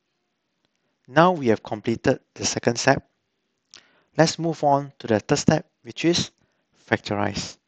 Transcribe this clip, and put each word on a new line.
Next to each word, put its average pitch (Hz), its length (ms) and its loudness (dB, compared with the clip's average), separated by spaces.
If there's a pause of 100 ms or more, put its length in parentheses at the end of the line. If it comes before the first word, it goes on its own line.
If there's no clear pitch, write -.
(1080)
Now 160 240 4
we 143 160 -2
have 107 160 2
completed 113 560 -2 (120)
the 101 140 -8
second 117 300 -2
step. - 300 0 (1080)
Let's 156 220 2
move 160 240 -4
on 143 380 0
to 120 80 -14
the 110 100 4
third 143 200 0
step, 160 280 0 (160)
which - 220 -10
is 175 260 0 (580)
factorize. 101 800 -4